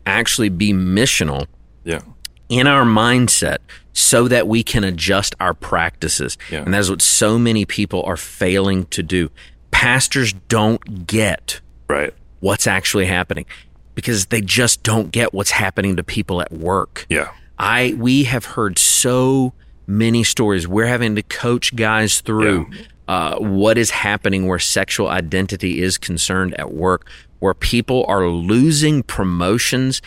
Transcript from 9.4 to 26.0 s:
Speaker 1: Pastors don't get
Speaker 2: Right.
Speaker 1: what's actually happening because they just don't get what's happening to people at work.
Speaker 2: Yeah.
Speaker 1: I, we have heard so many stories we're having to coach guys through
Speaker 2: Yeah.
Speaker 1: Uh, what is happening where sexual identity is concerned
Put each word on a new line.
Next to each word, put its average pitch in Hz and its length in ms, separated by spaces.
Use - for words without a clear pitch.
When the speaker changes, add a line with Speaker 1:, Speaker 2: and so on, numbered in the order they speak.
Speaker 1:
Pastors 123 640
don't 107 580
get 107 540
Speaker 2:
Right. 73 260
Speaker 1:
what's 95 260
actually 95 380
happening 90 400
because 104 320
they 117 140
just - 420
don't 110 280
get 117 220
what's 98 180
happening 98 440
to 87 80
people 92 380
at - 100
work. 85 580
Speaker 2:
Yeah. 76 200
Speaker 1:
I, 117 380
we 127 280
have 120 200
heard 101 320
so 127 760
many 113 360
stories 98 440
we're 104 180
having 120 300
to 107 80
coach - 520
guys 110 460
through 107 500
Speaker 2:
Yeah. - 60
Speaker 1:
Uh, 85 300
what 107 400
is 117 140
happening 101 560
where 90 120
sexual - 480
identity 92 760
is 92 160
concerned 92 640